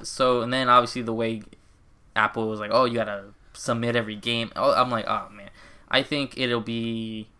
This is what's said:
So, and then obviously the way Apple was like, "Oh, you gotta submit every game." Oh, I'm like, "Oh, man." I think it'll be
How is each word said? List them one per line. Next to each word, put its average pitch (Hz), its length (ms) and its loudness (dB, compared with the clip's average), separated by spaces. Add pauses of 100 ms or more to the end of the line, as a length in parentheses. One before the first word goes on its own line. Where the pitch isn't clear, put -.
So, 127 380 2
and 123 120 -2
then 131 160 2
obviously 123 320 6
the 113 120 -4
way 113 280 -2 (720)
Apple 110 320 2
was 107 140 -4
like, 104 120 -6
"Oh, 127 120 6
you 117 100 0
gotta 104 300 -4 (260)
submit 120 460 -2
every 107 180 -2
game." 117 400 -4
Oh, 131 160 2
I'm 127 180 2
like, 113 200 -2
"Oh, 101 200 -4
man." 101 200 -20 (400)
I 135 140 2
think 143 340 -4
it'll 120 240 0
be 113 680 -6 (100)